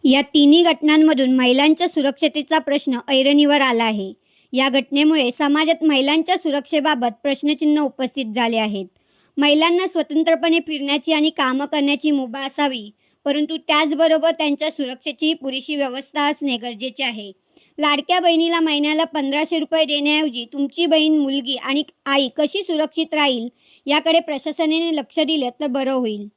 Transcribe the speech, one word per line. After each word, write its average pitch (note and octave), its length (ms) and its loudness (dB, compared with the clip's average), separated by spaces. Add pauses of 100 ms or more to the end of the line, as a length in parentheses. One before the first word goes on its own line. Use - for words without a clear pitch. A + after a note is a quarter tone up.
या C4+ 160 4
तिन्ही C#4+ 420 4
घटनांमधून D4+ 720 4
महिलांच्या C#4 540 2
सुरक्षतेचा D4+ 680 -2
प्रश्न C#4+ 400 -2 (100)
ऐरणीवर C#4+ 520 4
आला A#3+ 240 0
आहे. G#3 280 -4 (400)
या C4 160 0
घटनेमुळे C#4 720 2
समाजात D#4 460 0
महिलांच्या D#4 520 2
सुरक्षेबाबत C#4+ 880 -2
प्रश्नचिन्ह D4 600 0
उपस्थित C4 420 -6 (100)
झाले A#3 220 -2
आहेत. G#3 300 -4 (500)
महिलांना D#4 500 2
स्वतंत्रपणे D#4+ 800 0
फिरण्याची C#4+ 460 -4
आणि D4+ 180 2
कामं C4+ 360 -2
करण्याची C#4+ 440 -2
मुभा C4+ 300 -4
असावी, C4+ 500 -4 (340)
परंतु D4+ 320 -2
त्याचबरोबर D#4 720 2
त्यांच्या D#4 400 -2
सुरक्षेचीही D4 640 -4
पुरेशी C4+ 420 -8
व्यवस्था C#4 460 -6
असणे C#4+ 340 -2
गरजेचे A#3+ 480 -8
आहे. G#3+ 280 -8 (460)
लाडक्या D4 420 0
बहिणीला E4+ 400 2
महिन्याला D4+ 440 0
पंधराशे D4+ 540 -2
रुपये D#4 260 0
देण्याऐवजी D4 680 -2
तुमची C#4+ 340 -2
बहीण, D#4 320 4
मुलगी C4+ 380 -2
आणि C#4 260 -4 (240)
आई C#4 300 0
कशी D#4 260 -2
सुरक्षित D#4+ 520 -4
राहील, C4 340 -2 (380)
याकडे D#4 340 2
प्रशासनाने D#4+ 760 -4
लक्ष C#4+ 240 -6
दिले C#4+ 300 -2
तर D4 160 -8
बरं C4 260 -2
होईल. G#3+ 440 -4